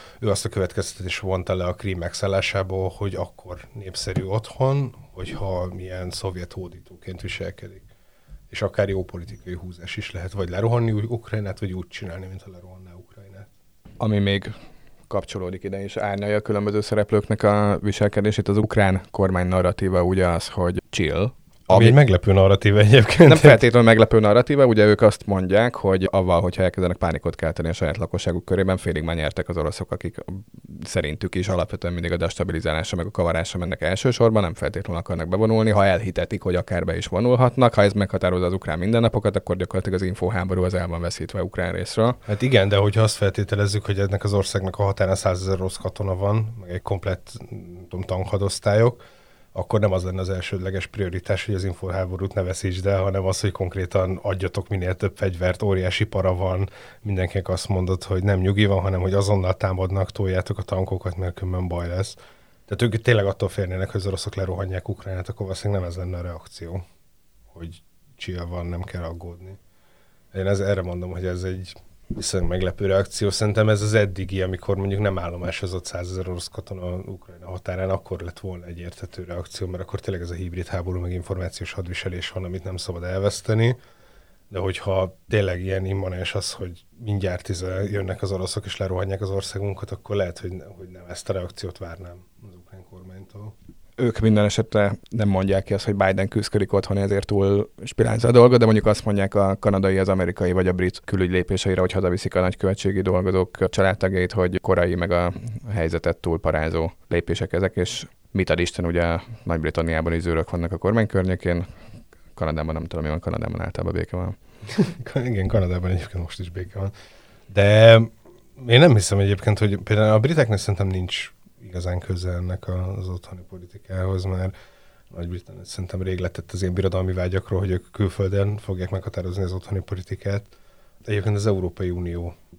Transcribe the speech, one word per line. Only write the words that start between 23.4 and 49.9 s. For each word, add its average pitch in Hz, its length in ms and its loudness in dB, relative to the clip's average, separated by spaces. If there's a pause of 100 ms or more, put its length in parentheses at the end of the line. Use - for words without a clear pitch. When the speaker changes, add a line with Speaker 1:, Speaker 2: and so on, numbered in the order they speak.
Speaker 2:
meglepő 113 320 8
narratíva, 123 460 6
ugye 107 200 8
ők 107 160 6
azt - 240 6
mondják, 98 500 2
hogy 95 360 2
avval, 90 300 4
hogyha 90 220 0
elkezdenek 90 340 0
pánikot 82 380 -2
kelteni 80 340 -4
a 80 40 -2
saját 76 240 -2
lakosságuk 87 480 -4
körében, 92 320 0
félig 80 260 -4
már 82 120 -2
nyertek 78 340 -4
az 85 80 -4
oroszok, 78 340 -4
akik - 260 -8 (640)
szerintük 78 520 -4
is 92 120 -2
alapvetően 87 460 -4
mindig 85 180 -4
a 87 60 -2
destabilizálásra 82 800 -2
meg 85 80 -4
a 101 60 -8
kavarásra 82 480 -2
mennek 87 220 -4
elsősorban, 113 600 2
nem 90 120 -2
feltétlenül - 480 -6
akarnak 85 260 -6
bevonulni. 110 420 2
Ha 101 160 4
elhitetik, 92 560 0
hogy 90 140 0
akár 87 300 -2
be 85 120 -2
is 90 100 -6
vonulhatnak, 123 640 4
ha 107 80 6
ez 101 120 6
meghatározza 92 520 0
az 90 80 0
ukrán 85 260 -4
mindennapokat, 107 560 2
akkor 98 200 -2
gyakorlatilag 92 440 -2
az 98 60 -2
infóháború 92 580 -2
az 92 100 0
el 87 140 -2
van 85 140 -4
veszítve 87 420 -6
ukrán 90 280 -4
részről. 110 440 0 (100)
Speaker 1:
Hát 104 160 -4
igen, 120 280 4
de 101 80 4
hogyha 104 240 4
azt 110 140 2
feltételezzük, 101 680 -2
hogy 98 140 -2
ennek 98 240 0
az 101 100 -2
országnak 95 460 -2
a 104 40 2
határán 98 320 0
százezer 92 440 -2
orosz 92 180 -6
katona 95 380 -6
van, 110 460 -2
meg 90 80 -16
egy 90 120 -8
komplett, 92 500 -6 (180)
nem 90 400 -16
tudom, 92 160 -8
tankhadosztályok, 101 960 0 (480)
akkor 98 280 -2
nem 101 120 2